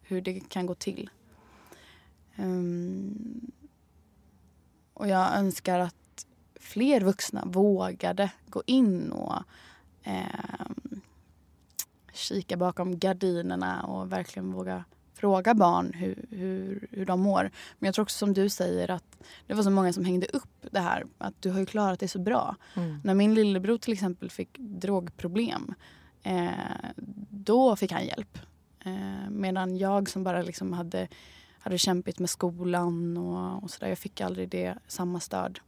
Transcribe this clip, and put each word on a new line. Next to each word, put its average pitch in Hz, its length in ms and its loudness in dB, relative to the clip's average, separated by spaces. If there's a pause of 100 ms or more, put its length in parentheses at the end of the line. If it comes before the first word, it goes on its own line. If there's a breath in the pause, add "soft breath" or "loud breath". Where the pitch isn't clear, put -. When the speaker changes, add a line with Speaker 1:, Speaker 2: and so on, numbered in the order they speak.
Speaker 1:
hur 185 200 -4
det 185 280 -6
kan 180 160 -2
gå 180 100 -2
till. - 340 -6 (1300 loud breath)
Ehm, 190 1160 -4 (1400)
och - 140 -4
jag 190 300 4
önskar 185 420 2
att - 460 -6 (340)
fler 247 420 4
vuxna - 440 2
vågade 190 840 2 (160)
gå - 180 -6
in 226 460 4
och, 50 320 -4 (600 loud breath)
ehm, 196 1000 -8 (1120)
kika 190 440 -4
bakom 180 420 0
gardinerna 185 840 0
och 95 280 -6
verkligen 92 400 -6
våga 92 320 -6 (300)
fråga 202 400 4
barn 175 400 6
hur, 190 360 -6
hur, 190 600 -6
hur 196 140 -6
de 185 160 2
mår. 196 300 2 (280 loud breath)
Men 196 80 0
jag 190 80 0
tror 214 80 2
också, - 140 -4
som 202 160 2
du 196 160 4
säger, 180 420 0
att - 260 -6 (300 loud breath)
det - 60 -4
var 214 100 2
så 196 60 6
många 190 240 6
som 185 120 0
hängde 180 220 2
upp - 440 -6
det 202 80 0
här, - 260 0 (120)
att - 240 -8
du 185 100 0
har 190 80 0
ju 190 60 0
klarat 196 340 0
det 190 80 -4
så 185 120 -6
bra. 202 360 0 (200)
Speaker 2:
Mm. 160 280 -4
Speaker 1:
När 190 100 2
min 208 200 6
lillebror 208 440 4
till 233 160 -2
exempel 185 360 -2
fick - 300 -10
drogproblem, 190 1120 -2 (500 loud breath)
eh, 175 260 0 (800)
då 220 460 6
fick 190 160 -2
han 185 140 -2
hjälp. - 340 -8 (460)
Eh, 196 440 -6
medan 190 480 -2
jag 196 320 2
som 190 140 -4
bara 180 180 0
liksom 180 320 -4
hade, 175 340 -4 (520 loud breath)
hade 185 180 -2
kämpat 180 420 2
med 180 100 0
skolan 175 880 -2
och, 180 460 -4
och 175 80 -10
sådär, - 160 -8
jag 185 120 -2
fick - 220 -10
aldrig 185 280 -4
det, 180 280 -4 (100)
samma 180 320 -4
stöd. - 480 -4